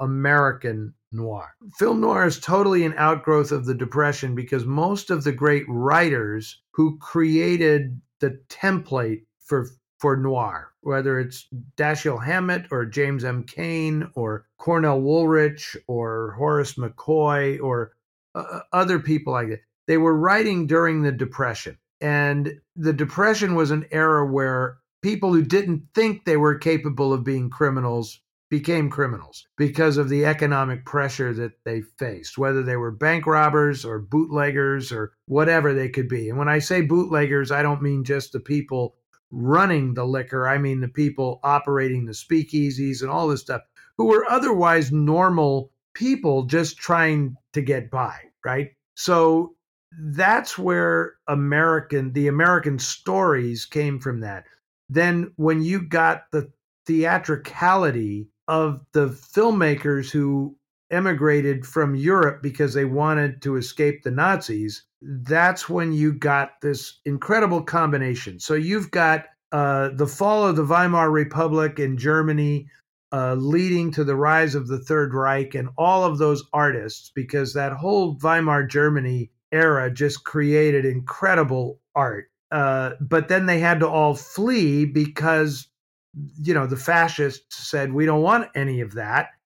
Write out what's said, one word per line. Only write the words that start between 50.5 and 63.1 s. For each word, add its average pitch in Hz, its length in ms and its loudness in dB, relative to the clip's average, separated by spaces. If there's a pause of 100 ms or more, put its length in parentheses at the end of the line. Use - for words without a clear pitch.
where 170 580 0 (140)
American, 143 840 0
the 143 140 0
American 156 500 2
stories 139 880 -2
came 147 340 -4
from 127 200 -6
that. 101 240 -12 (440)
Then 170 480 0
when 160 260 2
you 180 200 -2
got 165 400 0 (100)
the 151 180 -4 (360)
theatricality 160 1400 0 (180)
of 156 340 0 (120)
the 147 160 2
filmmakers 147 1000 0
who 139 460 -2 (340)
emigrated 147 760 0
from 143 280 0
Europe 151 480 2
because 139 300 -2
they 139 140 0
wanted 147 560 0